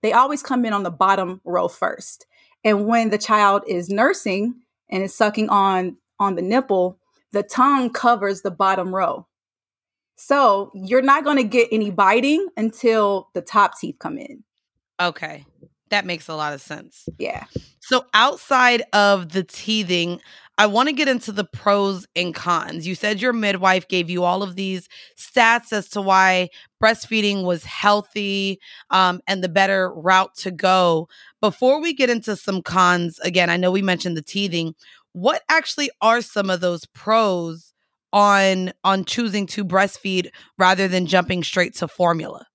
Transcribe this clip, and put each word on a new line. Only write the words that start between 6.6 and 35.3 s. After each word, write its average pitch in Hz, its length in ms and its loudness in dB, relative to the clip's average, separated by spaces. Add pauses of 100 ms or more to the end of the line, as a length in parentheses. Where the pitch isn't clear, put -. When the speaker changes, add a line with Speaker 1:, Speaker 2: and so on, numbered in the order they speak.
Speaker 1:
the 208 120 -2
tongue 254 500 0
covers 202 480 0
the 196 100 -4
bottom 185 420 0
row. 185 320 -2 (920)
So 226 580 2
you're 196 260 0
not 277 220 4
gonna 277 200 2
get 233 280 2
any 214 200 0
biting 240 680 2
until 214 760 0
the 180 80 -4
top 202 380 0
teeth - 200 -10
come - 180 -10
in. - 260 -18 (560)
Speaker 2:
Okay. 165 460 -6 (460)
That 208 140 0
makes 175 220 -8
a 160 80 -10
lot 151 180 -6
of 139 80 -14
sense. - 460 -16 (100)
Speaker 1:
Yeah. - 280 -8 (340)
Speaker 2:
So 247 340 -2
outside 247 680 0 (100)
of 202 360 2
the 185 140 -4
teething, 175 760 -4 (380)
I 208 100 4
wanna 240 240 2
get 285 160 -2
into 247 240 -2
the 202 140 -6
pros 196 600 -2 (100)
and 175 200 -4
cons. 165 500 -4
You 185 100 -6
said 208 260 -4
your 247 120 -2
midwife 190 540 0
gave 175 220 -2
you 180 160 -2
all 185 180 0
of 185 140 -10
these 190 320 -6 (280)
stats 233 540 2
as 208 180 -4
to 202 120 -6
why 190 480 2 (340)
breastfeeding 214 600 0
was 175 180 -2
healthy, 196 960 -2 (300)
um, 185 360 2
and 190 160 -2
the 180 80 -4
better 190 440 2
route 185 460 2
to 190 120 -8
go. 175 560 2 (320)
Before 254 420 2
we 330 120 -4
get 262 160 0
into 214 260 -2
some 190 260 -4
cons, 175 580 2
again, 175 300 0
I 170 60 0
know 180 160 2
we 202 100 0
mentioned 180 360 -2
the 156 40 -8
teething. 170 540 -6 (380)
What 185 360 -2